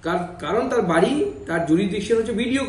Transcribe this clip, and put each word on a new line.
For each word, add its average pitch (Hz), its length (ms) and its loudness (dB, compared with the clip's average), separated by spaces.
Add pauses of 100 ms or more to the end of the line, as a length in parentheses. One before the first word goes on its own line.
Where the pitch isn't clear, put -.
কার-, 175 380 -4
কারণ 220 300 -2
তার 240 120 2
বাড়ি, 254 500 2 (160)
তার 165 180 0
জুরিডিকশন 196 520 2
হচ্ছে 233 140 0
বিডিও 247 380 0